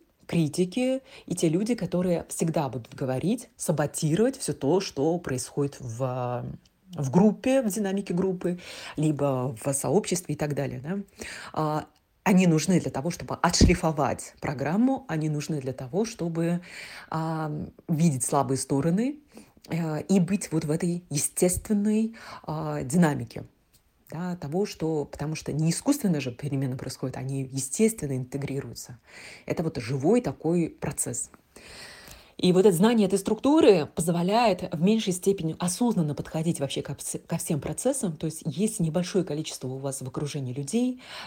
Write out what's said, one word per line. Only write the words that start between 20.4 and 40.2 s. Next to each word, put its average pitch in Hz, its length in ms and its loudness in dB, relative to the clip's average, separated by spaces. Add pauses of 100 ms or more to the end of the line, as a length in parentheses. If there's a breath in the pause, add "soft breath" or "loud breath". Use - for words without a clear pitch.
вот 156 140 0
в 147 40 -2
этой 175 400 -2
естественной, 208 1040 0 (300 loud breath)
а, 151 380 -4
динамике, 135 640 2 (680)
да, 175 260 -6
того, 175 300 -2
что, 160 400 -4
потому 156 300 -6
что - 160 -8
не 156 180 2
искусственно 185 500 0
же 127 120 -4
перемены 135 440 -4
происходят, 131 420 -8
они 135 240 -4 (100)
естественно 143 640 0
интегрируются. 135 800 -8 (480 loud breath)
Это - 160 -2
вот 160 160 -2
живой 139 440 2
такой 165 480 0
процесс. - 600 -6 (1080 loud breath)
И 180 140 6
вот 190 140 8
это 202 100 10
знание 214 320 6
этой 196 100 2
структуры 214 680 6 (100)
позволяет 180 760 2
в 151 80 -6
меньшей 208 320 4
степени 180 460 0
осознанно 175 560 0
подходить 160 460 -2
вообще 139 220 -2
ко 143 120 -8
вс-, - 320 -8
ко 170 100 -2
всем 156 240 -4
процессам. 190 560 -2
То 165 100 -6
есть 156 200 -6
если 175 380 -2
небольшое 175 400 0
количество 147 440 -6
у 131 100 -6
вас 135 240 -6
в 127 60 -8
окружении 139 460 -6